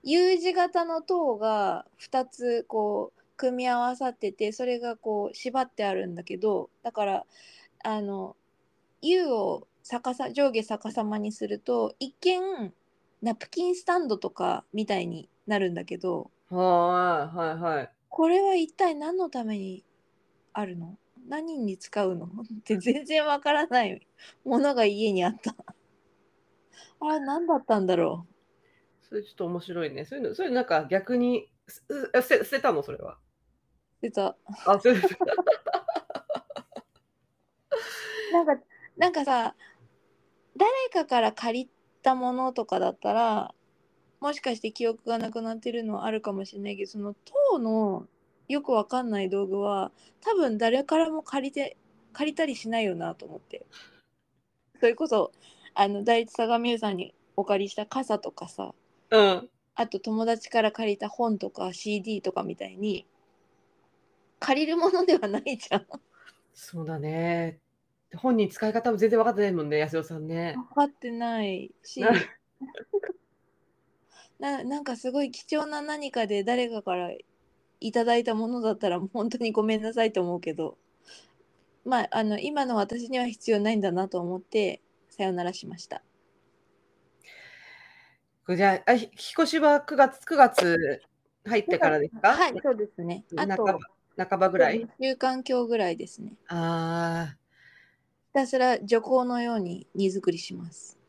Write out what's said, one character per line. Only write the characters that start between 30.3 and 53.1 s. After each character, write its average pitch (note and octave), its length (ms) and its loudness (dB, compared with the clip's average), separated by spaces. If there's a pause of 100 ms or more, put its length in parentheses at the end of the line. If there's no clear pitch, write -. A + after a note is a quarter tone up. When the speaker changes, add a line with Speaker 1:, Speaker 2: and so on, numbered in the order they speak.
Speaker 2:
そ F#4 80 -4
う F4 40 -2
い - 20 -2
う - 20 -2
の B3 40 0
な B3 80 2
ん - 20 -2
か D#3 240 2
逆 F#3+ 260 0
に、 A#3+ 340 0 (180)
す-、 - 200 -20
う-、 C#4+ 240 -6 (100)
捨 B3+ 180 4
て-、 - 40 0
捨 C#4 140 -2
て - 40 0
た B3 120 2
の？ G#3 100 0
そ - 80 -10
れ - 60 -10
は。 - 200 -14 (840)
Speaker 1:
捨 A#3 80 -4
て - 20 -8
た。 G3 240 -2 (300)
Speaker 2:
あ、 G3 140 8
捨 B3 140 8
て F#3 80 4
た。 - 60 4
<laughs> - 80 2 (3250)
Speaker 1:
な E4+ 100 4
ん - 20 0
か、 C#4+ 140 2 (380)
な F4 120 6
ん E4+ 40 0
か D4 100 0
さ、 B3+ 320 0 (1000)
誰 G#4 140 6 (200)
か E4+ 140 0
か B3 160 2
ら A3 100 2
借 A#3+ 340 -4
り - 40 -20 (320)
た C4 140 4
も B3+ 180 -2
の C4 200 -2
と A3+ 120 -4
か F#3+ 140 -2
だ F#3 100 2
っ G3+ 60 -4
た G#3 180 -2
ら、 A3 420 0 (640)
も C#4+ 140 -4
し - 80 -10
か B3+ 140 -2
し A3 40 -16
て A3 140 -6
記 A#3+ 120 -4
憶 A3+ 240 -4
が A#3 80 0
な A3+ 140 -4
く A3+ 100 -8
な A3+ 140 -6
っ A3+ 40 -12
て A#3+ 120 -6
る A#3 140 -6
の G#3 100 -4
は G3+ 100 -6
あ A3 60 -2
る A3 80 -2
か G#3+ 140 -6
も G3 100 -6
し G3 140 -14
れ G3+ 40 -10
な G3+ 100 -8
い G3 60 -10
け G3+ 60 -6
ど、 G3 80 -10
そ G#3+ 80 -10
の G#3 160 -8 (340)
塔 F4 100 2
の A3 480 0 (420)
よ C#4+ 120 0
く C4+ 120 0
わ G#3+ 100 4
か B3+ 180 -2
ん A#3+ 80 -4
な G3+ 120 -2
い F#3+ 80 -2
道 G3 180 -2
具 G3 140 -2
は、 G3+ 320 -2 (260)
多 G#4+ 160 -2
分 B3+ 220 2
誰 A#3 260 2
か D#4 140 2
ら D#4+ 120 4
も D#4 140 -6
借 C#4 240 -4
り C#4 60 -8
て、 C#4 240 -6 (340)
借 D4+ 200 -4
り D4 40 -14
た D#4+ 100 0
り C4 120 -6
し A3 100 -10
な A3+ 140 0
い - 20 2
よ F#3 120 0
な E3+ 200 -6